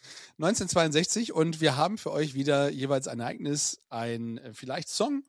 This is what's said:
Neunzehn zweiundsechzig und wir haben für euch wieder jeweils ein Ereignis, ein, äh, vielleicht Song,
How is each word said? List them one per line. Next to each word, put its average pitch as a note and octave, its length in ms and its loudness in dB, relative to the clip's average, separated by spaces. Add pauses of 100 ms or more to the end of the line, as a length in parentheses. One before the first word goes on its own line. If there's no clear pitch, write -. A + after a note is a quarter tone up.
(360)
Neunzehn F#3+ 320 2
zweiundsechzig E3+ 640 2
und D#3+ 280 2
wir C#3+ 160 4
haben F3 220 2
für - 140 -6
euch D3 220 -2
wieder C#3 360 4
jeweils C3+ 380 0
ein B2+ 100 -6
Ereignis, C#3+ 680 -4
ein, A#2 500 -6
äh, A2+ 160 -16
vielleicht C3+ 340 -8
Song, C#4 400 0